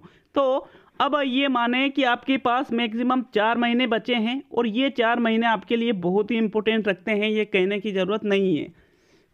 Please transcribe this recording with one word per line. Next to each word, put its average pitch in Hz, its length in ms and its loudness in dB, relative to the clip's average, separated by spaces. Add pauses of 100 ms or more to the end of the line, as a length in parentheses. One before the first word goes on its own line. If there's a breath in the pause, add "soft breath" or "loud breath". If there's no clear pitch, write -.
(340 loud breath)
तो 277 340 0 (320 loud breath)
अब 285 260 0
ये 269 220 0
माने 247 420 0
कि 277 120 0
आपके 240 340 0
पास 254 360 -2
मैक्सिमम 240 500 0 (120)
चार 220 240 2
महीने 240 280 2
बचे 226 280 -2
हैं, 240 280 -2 (100)
और 240 140 0
ये 254 240 0
चार 233 280 0
महीने 233 280 2
आपके 226 300 0
लिए 233 160 0
बहुत 190 380 -2
ही 240 60 0
इंपॉर्टेंट 220 520 0
रखते 202 240 -4
हैं, 208 180 0
ये 214 140 0
कहने 196 360 0
की 208 120 -4
ज़रूरत 190 320 -2
नहीं 196 320 2
है। - 160 -6 (600 soft breath)